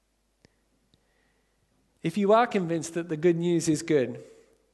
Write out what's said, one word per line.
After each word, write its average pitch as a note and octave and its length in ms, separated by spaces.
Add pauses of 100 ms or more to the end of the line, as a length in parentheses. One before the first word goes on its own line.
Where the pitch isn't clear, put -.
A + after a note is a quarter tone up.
(2000)
If E3 140
you G3+ 160
are A#3 140
convinced E3+ 480
that E3+ 140
the D#3+ 80
good E3+ 200
news E3+ 320
is D3+ 140
good, B2 400 (520)